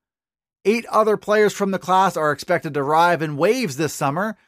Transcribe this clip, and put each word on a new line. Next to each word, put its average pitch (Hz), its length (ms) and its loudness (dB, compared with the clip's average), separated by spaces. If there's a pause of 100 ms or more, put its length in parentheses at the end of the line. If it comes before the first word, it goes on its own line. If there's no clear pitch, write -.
(640)
Eight 226 220 0
other 214 320 0
players 208 340 2
from 202 200 -4
the 185 80 -4
class 185 360 2
are 156 160 0
expected 156 440 -4
to 147 60 -2
arrive 160 400 2
in 151 140 -4
waves 190 400 0
this 147 180 -2
summer 170 440 -4 (100)